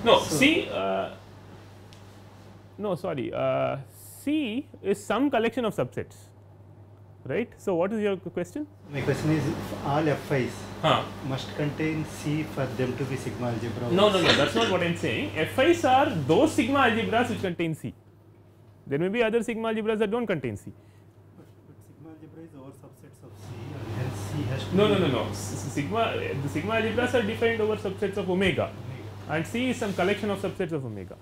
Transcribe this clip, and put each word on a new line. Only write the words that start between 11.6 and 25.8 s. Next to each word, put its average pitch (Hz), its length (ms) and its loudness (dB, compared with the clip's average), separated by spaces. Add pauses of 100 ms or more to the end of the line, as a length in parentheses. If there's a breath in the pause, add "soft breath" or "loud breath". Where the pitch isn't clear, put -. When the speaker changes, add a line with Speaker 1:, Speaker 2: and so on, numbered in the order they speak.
Speaker 2:
C 151 360 -4
for 147 240 -4
them 123 300 -2
to 143 80 -2
be 131 120 -4
sigma 120 320 -6
algebra 113 420 -4
Speaker 1:
No, 196 180 6
no, 190 120 4
no, 160 80 4
Speaker 2:
also? 120 80 6
Speaker 1:
that 143 120 4
is - 60 -4
not 226 160 2
what 175 120 2
I 170 40 2
am 170 100 0
saying. 208 400 -2
F - 220 -2
I's 330 260 6
are 269 240 6
those 175 440 4
sigma 277 280 2
algebras 226 480 4
which 208 140 -4
contain 170 320 -2
C. 120 180 -8 (920)
There 139 120 -2
may 175 100 0
be 233 140 2
other 226 200 2
sigma 226 260 -2
algebras 220 300 0
that 214 120 2
do 233 100 0
not 233 60 -2
contain 131 300 -2
C. - 160 -12 (640 soft breath)
Speaker 2:
But, - 100 -20 (200)
but - 100 -20 (100)
sigma - 240 -20
algebra 156 340 -20
is 156 140 -20
over 135 120 -16
subsets - 520 -20
of - 160 -20
C, - 100 -16 (260)
and - 240 -8
hence 131 200 -4 (120)
C 151 200 -2
has - 180 -2
to - 60 -2
Speaker 1:
No, 208 140 6
Speaker 2:
be 208 60 4
Speaker 1:
no, 185 120 4
no, 117 180 2
no. 101 60 -4
S-, - 220 -6
s-, - 200 -6
sigma, 185 420 -2 (280)